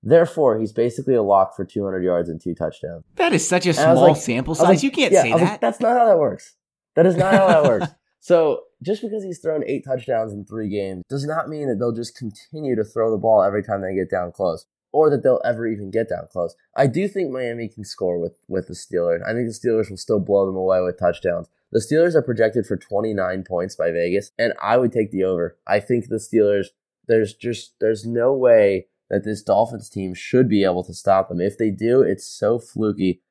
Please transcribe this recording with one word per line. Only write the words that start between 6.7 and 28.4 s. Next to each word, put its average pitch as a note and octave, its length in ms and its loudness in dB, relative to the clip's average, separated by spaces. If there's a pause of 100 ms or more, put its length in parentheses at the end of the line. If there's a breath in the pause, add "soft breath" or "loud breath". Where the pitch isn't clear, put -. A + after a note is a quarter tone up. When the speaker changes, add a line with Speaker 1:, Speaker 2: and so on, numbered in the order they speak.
Speaker 1:
That E3 100 6
is F3+ 120 4
not F#3+ 160 2
how G3 140 6
that E3 160 6
works." A#2 300 2
Speaker 2:
<laughs> - 40 -20 (240)
Speaker 1:
So D#3+ 420 2 (200)
just G3+ 180 -4
because G#3+ 220 -8
he's F3+ 160 -10
thrown D#3 260 -4
eight C3+ 200 -6
touchdowns A#2 480 -4
in G2+ 100 -12
three G#2+ 240 -8
games F#2+ 420 -6
does C#3 160 -6
not D#3 220 -6
mean D3 220 -8
that A#2 100 -2
they'll A#2+ 140 -2
just A#2 240 -10
continue B2+ 580 -8
to G#2+ 80 -2
throw A2+ 260 -2
the A2 80 -2
ball A2 240 4
every G2 220 0
time G2 180 -6
they F#2+ 140 -6
get F#2 160 -4
down F2 220 -6
close, F2 320 -4 (260)
or D3+ 180 2
that C3+ 140 -2
they'll B2+ 220 2
ever A#2 200 -4
even G#2 240 -8
get A2 200 -4
down F2 200 -10
close. F2 240 -6 (220)
I C#3 120 2
do E3 200 -2
think F#3+ 240 -6
Miami A#2 380 -8
can G#2 160 -16
score F2 340 -6
with, E2+ 140 -6 (160)
with F#2 180 -6
the F2 60 -14
Steelers. E2+ 520 -4
I G#2+ 60 -6
think A#2+ 160 -4
the A2 100 -10
Steelers A2 320 -2
will G2 60 -14
still G#2 240 -2
blow G2 260 2
them F#2+ 120 -4
away F#2 240 0
with F2+ 180 -4
touchdowns. F2 480 -2 (240)
The A2+ 80 0
Steelers D#3+ 340 2
are D#3 80 4
projected A2 440 0
for G#2+ 100 -4
twenty-nine F#2+ 720 -4
points F#2 300 -4
by E2 140 0
Vegas, F2 460 -2
and A#2 140 0 (100)
I G#2+ 140 2
would B2+ 160 2
take G#2+ 200 -2
the F#2+ 120 -2
over. F2 420 -2
I G#2 140 0
think A#2+ 300 -2
the A2 80 -4
Steelers, G#2 500 0 (400)
there's A2 260 2
just, - 460 -10
there's A2 260 -2
no A#2 280 0
way A2 540 4 (220)